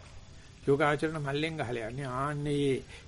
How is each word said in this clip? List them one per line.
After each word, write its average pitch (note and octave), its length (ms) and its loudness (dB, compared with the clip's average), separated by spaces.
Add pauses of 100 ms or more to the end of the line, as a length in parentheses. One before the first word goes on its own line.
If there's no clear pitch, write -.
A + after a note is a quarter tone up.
(640)
යෝගාචරණ D3+ 560 4
මල්ලෙන් D3 380 -2
ගහලා C#3 320 -4
යන්නේ. C3 200 -6
ආන්නේ C#3+ 760 0 (260)